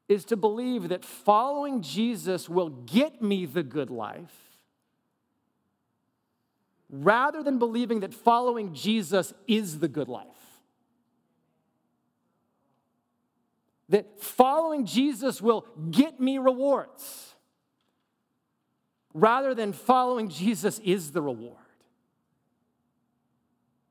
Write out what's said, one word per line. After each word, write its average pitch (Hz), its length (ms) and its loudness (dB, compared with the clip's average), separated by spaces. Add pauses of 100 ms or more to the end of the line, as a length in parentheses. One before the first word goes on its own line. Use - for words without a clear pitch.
is 208 180 2
to 226 100 -2
believe 220 540 -2
that 180 160 -6
following 269 760 0
Jesus 180 680 -4
will 170 200 0
get 143 520 -2
me 202 240 0
the 151 180 -4
good 131 260 -6
life, 120 680 -12 (2250)
rather 233 520 2
than 269 160 0
believing 233 440 0
that 190 120 -8
following 233 600 0
Jesus 185 600 0 (140)
is 190 320 0
the 160 80 0
good 127 220 -4
life. 110 180 -12 (3500)
That - 320 0
following 294 640 2
Jesus 226 560 0
will 220 240 2 (260)
get 277 280 4
me 269 180 0
rewards, 254 1000 -2 (1800)
rather 247 400 4
than 214 200 -4
following 247 560 2
Jesus 175 500 -2
is 180 320 -2
the 165 100 -2
reward. 120 360 -8 (2250)